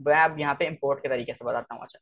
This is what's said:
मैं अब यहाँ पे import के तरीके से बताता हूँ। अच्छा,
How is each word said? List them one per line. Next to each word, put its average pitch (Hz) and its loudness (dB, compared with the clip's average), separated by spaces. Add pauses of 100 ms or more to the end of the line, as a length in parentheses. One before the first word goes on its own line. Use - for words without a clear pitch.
मैं 147 4
अब 160 4
यहाँ 143 0
पे 165 0
import 139 -2
के - -4
तरीके 123 -2
से 120 -14
बताता 120 -4
हूँ। - -14
अच्छा, - -18